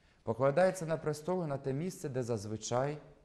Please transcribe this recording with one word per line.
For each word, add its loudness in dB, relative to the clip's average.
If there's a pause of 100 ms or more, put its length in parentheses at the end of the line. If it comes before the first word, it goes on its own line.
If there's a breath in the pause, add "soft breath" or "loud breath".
(220 soft breath)
Покладається 2
на 0
престол -2
і -2
на -2
те -2
місце, -4
де -2
зазвичай 0 (260)